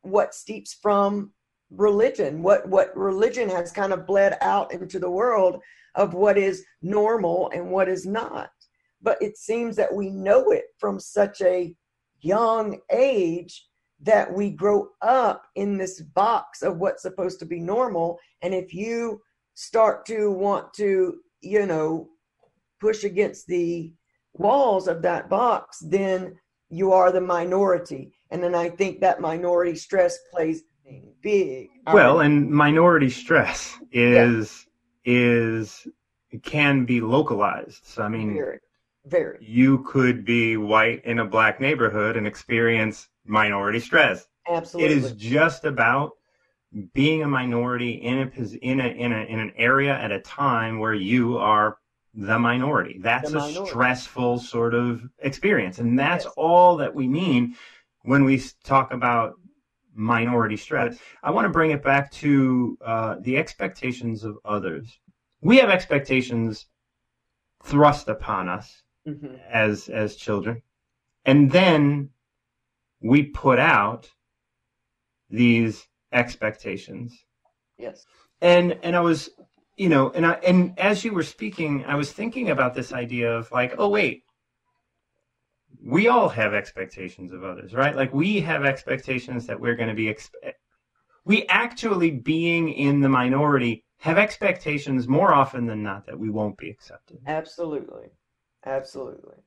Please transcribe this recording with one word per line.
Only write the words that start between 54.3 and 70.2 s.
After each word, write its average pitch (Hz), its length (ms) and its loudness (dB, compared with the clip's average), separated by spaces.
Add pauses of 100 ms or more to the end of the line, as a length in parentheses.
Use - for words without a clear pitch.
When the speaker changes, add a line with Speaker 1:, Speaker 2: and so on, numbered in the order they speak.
Speaker 2:
sort 117 340 -2
of 120 280 -2 (180)
experience. 139 580 -2
And 120 200 2
that's 170 280 0
Speaker 1:
Yes. - 100 -14
Speaker 2:
all 175 400 6
that - 180 -4
we 127 140 -2
mean 131 480 0 (460)
when 135 220 4
we 135 120 4
s-, - 260 -8
talk 131 300 0
about 120 420 -2 (600)
minority 113 640 0
stress. - 340 -4
Speaker 1:
Yes. - 100 -20 (200)
Speaker 2:
I - 80 -4
wanna 208 180 0
bring 160 220 2
it 143 120 -2
back 139 300 2
to, 131 720 2
uh, 113 360 -4
the 127 180 -2
expectations 117 840 -8
of 107 220 -12
others. 98 560 -8 (400)
We 208 180 6
have 226 120 6
expectations 127 960 -2 (960)
thrust 143 460 4
upon 98 420 -4
us - 320 -10 (240)
Speaker 1:
Mm-hmm. 143 280 -14 (160)
Speaker 2:
as, 107 400 -2
as 107 260 -6
children. 110 460 -6 (640)